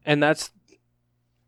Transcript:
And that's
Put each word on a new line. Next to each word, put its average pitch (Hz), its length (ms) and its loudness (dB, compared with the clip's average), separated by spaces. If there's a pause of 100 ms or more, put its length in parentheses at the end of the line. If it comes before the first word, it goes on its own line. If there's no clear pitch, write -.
And 147 160 0
that's 151 300 0 (960)